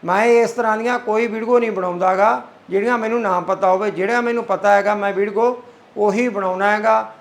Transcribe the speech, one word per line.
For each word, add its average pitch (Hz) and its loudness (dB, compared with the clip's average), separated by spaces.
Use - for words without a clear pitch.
ਮੈਂ 185 2
ਇਸ 233 4
ਤਰ੍ਹਾਂ 226 0
ਦੀਆਂ 240 -2
ਕੋਈ 220 -2
ਵੀਡੀਓ 220 0
ਨਹੀਂ 233 -2
ਬਣਾਉਂਦਾ 180 -2
ਗਾ 226 2
ਜਿਹੜੀਆਂ 208 0
ਮੈਨੂੰ 226 -2
ਨਾ 185 0
ਪਤਾ 185 0
ਹੋਵੇ। 196 0
ਜਿਹੜਾ 196 -2
ਮੈਨੂੰ 233 -2
ਪਤਾ 202 2
ਹੈਗਾ, 202 2
ਮੈਂ 202 -2
ਵੀਡੀਓ 214 -2
ਉਹੀ 208 0
ਬਣਾਉਣਾ 196 -2
ਹੈਗਾ। 220 0